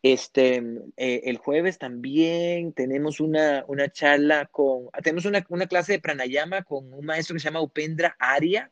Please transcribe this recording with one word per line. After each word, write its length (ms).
Este, 580
eh, 260
el 140
jueves 420
también 920
tenemos 480
una, 480
una 220
charla 600
con, 420
ah, 80
tenemos 240
una, 240
una 160
clase 280
de 60
pranayama 640
con 320
un 100
maestro 300
que 60
se 60
llama 160
Upendra 580
Arya. 520